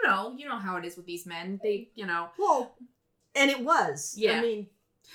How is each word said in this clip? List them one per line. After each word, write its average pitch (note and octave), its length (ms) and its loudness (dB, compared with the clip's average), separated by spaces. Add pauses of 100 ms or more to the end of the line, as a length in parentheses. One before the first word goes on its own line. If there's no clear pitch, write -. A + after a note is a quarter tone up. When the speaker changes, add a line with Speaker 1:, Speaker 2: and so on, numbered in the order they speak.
Speaker 1:
know, G#3+ 320 2
you D4 100 -12
know A#3+ 120 -6
how F#3 180 -4
it E3+ 80 -6
is F3 120 -10
with F3 100 -16
these F3 180 -10
men. F3+ 380 -8
They, G#3+ 320 -2
you G#3 100 -8
know." E3+ 320 -2
Speaker 2:
Well, D#4 380 2 (580)
and C#4 160 6
it C4 120 0
was. - 580 2
I - 20 0
Speaker 1:
Yeah. A3 200 4
Speaker 2:
mean G#3+ 260 -2 (480)